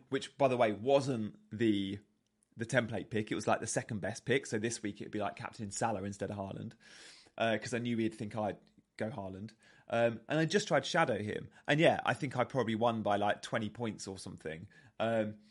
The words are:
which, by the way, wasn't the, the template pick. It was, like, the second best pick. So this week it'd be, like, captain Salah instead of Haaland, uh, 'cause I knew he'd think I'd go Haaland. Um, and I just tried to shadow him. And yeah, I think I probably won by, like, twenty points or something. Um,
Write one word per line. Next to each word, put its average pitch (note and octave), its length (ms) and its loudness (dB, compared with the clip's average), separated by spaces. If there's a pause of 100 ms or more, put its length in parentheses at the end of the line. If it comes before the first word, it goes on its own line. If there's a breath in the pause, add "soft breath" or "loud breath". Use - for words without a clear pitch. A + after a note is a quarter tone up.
which, - 280 -4
by C#3 120 4
the B2 80 2
way, A2+ 160 4
wasn't A#2+ 640 2 (140)
the, G2+ 480 2 (580)
the A2+ 80 -6
template A2+ 440 0
pick. G#2+ 220 0
It - 40 0
was, G2+ 120 -2
like, A2 140 4
the A2 60 -4
second A#2+ 340 -4
best G2+ 240 -6
pick. C3 200 0
So A2+ 140 -2
this A2+ 240 -2
week G2+ 160 -6
it'd - 140 -12
be, G#2+ 60 -2
like, G2 180 -4
captain G#2 340 -10
Salah G#2+ 320 -2
instead G2 260 -6
of G#2 80 -8
Haaland, G2+ 360 -8 (640 loud breath)
uh, A2 200 2
'cause A2+ 160 -6
I A#2+ 40 0
knew A#2+ 180 -2
he'd A2 200 0
think G#2 200 -8
I'd G#2 220 -2 (400)
go A2 120 -2
Haaland. G2 420 -8 (380 soft breath)
Um, A#2 380 2
and D3+ 120 2
I D#3+ 40 4
just E3 240 2
tried D3 160 4
to - 60 -6
shadow D3+ 280 4
him. G#2 300 -4 (220 loud breath)
And D3+ 100 6
yeah, C3+ 260 8
I A#2+ 80 2
think B2+ 220 -4
I B2 80 2
probably A2+ 320 0
won A2+ 260 2
by, G#2 140 2
like, G#2 260 2
twenty A2+ 280 -4
points G#2+ 360 -6
or F#2+ 120 -8
something. F2 500 -10 (320 loud breath)
Um, A2 360 0 (160 loud breath)